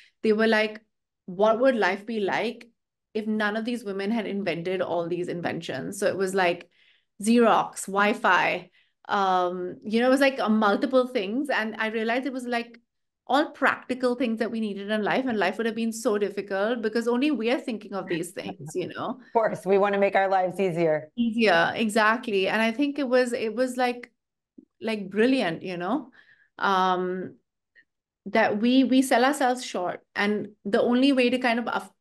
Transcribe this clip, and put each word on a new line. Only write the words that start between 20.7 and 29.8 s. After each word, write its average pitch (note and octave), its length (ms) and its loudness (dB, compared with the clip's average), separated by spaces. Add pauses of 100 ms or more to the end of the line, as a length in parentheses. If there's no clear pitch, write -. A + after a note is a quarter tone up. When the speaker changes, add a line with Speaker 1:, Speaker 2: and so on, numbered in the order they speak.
Speaker 1:
Easier, G#3+ 600 4
exactly. G#3+ 720 2
And G3+ 120 0
I A3+ 120 0
think C#4+ 260 -2
it C4+ 100 -2
was, B3 240 2
it A3 220 -4
was, B3 220 -2
like, B3 340 -2 (680)
like, A3 280 -6
brilliant, G#3+ 540 2
you F3+ 140 -8
know, G#3+ 340 -4 (480)
um, F#3 800 0 (880)
that G#3 340 2
we, B3+ 220 4
we B3+ 200 4
sell B3+ 220 2
ourselves B3+ 400 0
short. - 400 -6 (120)